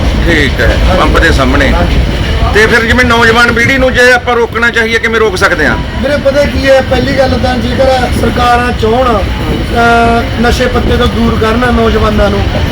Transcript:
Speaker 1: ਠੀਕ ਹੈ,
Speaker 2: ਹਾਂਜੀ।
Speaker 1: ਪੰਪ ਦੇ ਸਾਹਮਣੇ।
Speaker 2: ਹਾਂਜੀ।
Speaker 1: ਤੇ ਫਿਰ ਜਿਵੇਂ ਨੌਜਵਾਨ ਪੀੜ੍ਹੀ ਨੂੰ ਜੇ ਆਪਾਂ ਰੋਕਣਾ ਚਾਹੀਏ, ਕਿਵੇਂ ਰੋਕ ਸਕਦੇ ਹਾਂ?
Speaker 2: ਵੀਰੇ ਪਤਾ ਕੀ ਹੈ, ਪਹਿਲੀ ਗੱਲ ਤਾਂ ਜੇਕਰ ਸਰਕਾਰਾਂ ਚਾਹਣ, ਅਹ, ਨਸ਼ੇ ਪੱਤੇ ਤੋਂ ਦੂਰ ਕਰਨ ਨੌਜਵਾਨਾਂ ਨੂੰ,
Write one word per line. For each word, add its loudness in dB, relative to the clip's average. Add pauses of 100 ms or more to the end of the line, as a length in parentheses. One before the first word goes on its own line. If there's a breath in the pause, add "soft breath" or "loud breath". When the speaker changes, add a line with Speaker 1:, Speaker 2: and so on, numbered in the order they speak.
(260)
Speaker 1:
ਠੀਕ 0
ਹੈ, 2
Speaker 2:
ਹਾਂਜੀ। 2
Speaker 1:
ਪੰਪ 2
ਦੇ 2
ਸਾਹਮਣੇ। 2
Speaker 2:
ਹਾਂਜੀ। 0 (540)
Speaker 1:
ਤੇ 2
ਫਿਰ 0
ਜਿਵੇਂ 0
ਨੌਜਵਾਨ 2
ਪੀੜ੍ਹੀ 0
ਨੂੰ 0
ਜੇ 4
ਆਪਾਂ 0
ਰੋਕਣਾ -2
ਚਾਹੀਏ, -2
ਕਿਵੇਂ -2
ਰੋਕ 0
ਸਕਦੇ 0
ਹਾਂ? 0 (240)
Speaker 2:
ਵੀਰੇ -2
ਪਤਾ 0
ਕੀ 0
ਹੈ, 4
ਪਹਿਲੀ -2
ਗੱਲ 0
ਤਾਂ -2
ਜੇਕਰ -2 (360)
ਸਰਕਾਰਾਂ 0
ਚਾਹਣ, 0
ਅਹ, -2
ਨਸ਼ੇ 0
ਪੱਤੇ 0
ਤੋਂ 0
ਦੂਰ 0
ਕਰਨ 0
ਨੌਜਵਾਨਾਂ 0
ਨੂੰ, 0 (280)